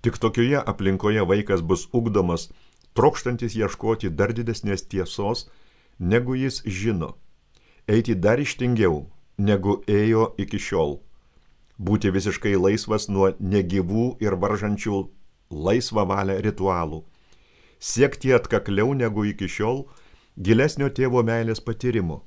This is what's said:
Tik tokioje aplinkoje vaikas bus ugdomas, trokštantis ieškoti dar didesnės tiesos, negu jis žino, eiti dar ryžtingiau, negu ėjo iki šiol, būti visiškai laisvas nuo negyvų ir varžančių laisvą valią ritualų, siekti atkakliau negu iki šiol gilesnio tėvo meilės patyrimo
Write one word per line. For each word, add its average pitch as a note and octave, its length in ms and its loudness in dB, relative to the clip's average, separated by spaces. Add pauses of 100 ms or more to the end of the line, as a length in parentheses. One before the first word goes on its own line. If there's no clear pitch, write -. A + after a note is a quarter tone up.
Tik - 160 0
tokioje A#2+ 400 2
aplinkoje G2+ 640 0
vaikas G2 400 2
bus E2+ 300 0
ugdomas, G2 560 0 (480)
trokštantis A#2 580 0
ieškoti G#2+ 560 -2
dar G2 220 0
didesnės A2 560 -4
tiesos, G2 580 -4 (520)
negu A#2+ 360 2
jis C3 300 -4
žino, F#2+ 500 -4 (760)
eiti A2 280 2
dar G#2 240 4
ryžtingiau, A2 640 0 (340)
negu G2+ 480 2
ėjo A2 520 2
iki G2+ 200 -4
šiol, D2+ 400 -2 (800)
būti G2+ 320 2
visiškai G2 460 0
laisvas G#2 520 2
nuo G2 300 4
negyvų G2+ 840 0
ir G2+ 220 0
varžančių G#2 560 -2 (520)
laisvą G2+ 580 0
valią G2 340 0
ritualų, F2 600 -2 (800)
siekti C3 500 2
atkakliau A2+ 640 2
negu A2 320 -2
iki G2+ 240 -4
šiol B2 320 -2 (540)
gilesnio C3+ 520 2
tėvo B2+ 380 2
meilės A2+ 340 -2
patyrimo A2 680 -4